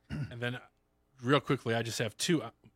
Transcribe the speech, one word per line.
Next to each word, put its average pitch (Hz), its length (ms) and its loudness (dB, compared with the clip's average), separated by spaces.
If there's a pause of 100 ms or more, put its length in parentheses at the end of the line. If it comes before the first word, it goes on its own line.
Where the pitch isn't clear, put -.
(300)
And 120 100 -10
then, 120 160 -2
uh, 120 40 -10 (600)
real 135 180 6
quickly, 120 340 0
I 117 80 2
just 113 160 -4
have 113 180 -4
two, 156 260 2
uh, 117 80 -10 (240)